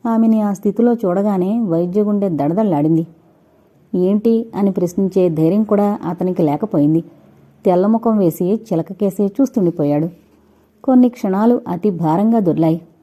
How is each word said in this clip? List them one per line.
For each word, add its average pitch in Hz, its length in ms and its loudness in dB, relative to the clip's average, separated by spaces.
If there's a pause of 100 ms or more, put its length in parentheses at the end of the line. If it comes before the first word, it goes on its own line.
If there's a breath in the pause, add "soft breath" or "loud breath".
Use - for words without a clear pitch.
ఆమెని 226 340 2
ఆ 208 120 -2
స్థితిలో 208 400 0
చూడగానే 202 680 -2
వైద్య 180 420 -2
గుండె 202 260 0
దడదళ్లాడింది. 160 760 0 (880 soft breath)
"ఏంటి?" 214 600 0
అని 196 160 0
ప్రశ్నించే 180 580 0
ధైర్యం 165 360 2
కూడా 202 340 0 (100)
అతనికి 180 340 -4
లేకపోయింది. 151 640 0 (600 loud breath)
తెల్లముఖం 214 540 2
వేసి 185 420 0 (120)
చిలకకేసే 190 540 -4
చూస్తుండిపోయాడు. 170 840 -2 (760 soft breath)
కొన్ని 247 240 4
క్షణాలు 233 600 0
అతి 180 220 -2
భారంగా 175 480 0
దొర్లాయి. 160 420 0 (220)